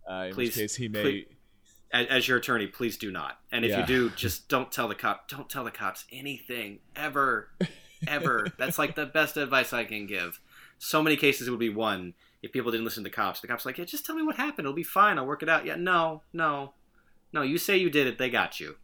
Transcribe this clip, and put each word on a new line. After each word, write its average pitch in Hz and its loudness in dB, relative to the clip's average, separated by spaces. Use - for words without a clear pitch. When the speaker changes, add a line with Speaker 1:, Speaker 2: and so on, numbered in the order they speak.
Speaker 1:
uh, 92 -4
in 95 -8
Speaker 2:
Please, 120 0
Speaker 1:
which - -
case 107 -2
he 123 -4
may 104 -2
Speaker 2:
please, 101 0
as, 123 2
as 127 2
your 127 4
attorney, 113 0
please 113 -4
do 104 -6
not. 76 -8
And 117 0
if 104 4
Speaker 1:
Yeah. 98 2
Speaker 2:
you 90 2
do, 123 4
just - -4
don't 127 0
tell 120 -2
the 104 -4
cop. - -2
Don't 139 -12
tell 131 -6
the 110 -6
cops - -6
anything 120 -10
ever, 139 0
Speaker 1:
<laughs> - -6
Speaker 2:
ever. 139 2
That's, 127 -2
like, 156 0
the 151 -2
best 151 2
advice 131 2
I 117 -2
can 104 -8
give. 90 -6
So - 2
many 156 6
cases 135 4
would 120 -2
be 117 2
won 101 -2
if 117 -12
people 120 -2
didn't 113 0
listen 110 -4
to 101 -8
the - -12
cops. 98 -2
The - -14
cops 120 -4
are 131 -4
like, 131 -8
"Yeah, 175 -6
just - -8
tell 311 -6
me 320 -2
what 311 0
happened. 277 -4
It'll 139 -2
be 170 -4
fine. 196 4
I'll 131 -2
work 143 -4
it 156 -2
out." 160 4
Yeah, 156 -4
no, 170 2
no, 143 0
no. 156 0
You 139 2
say 196 4
you 180 4
did 143 6
it. 117 -2
They 127 2
got 104 0
you. 76 -10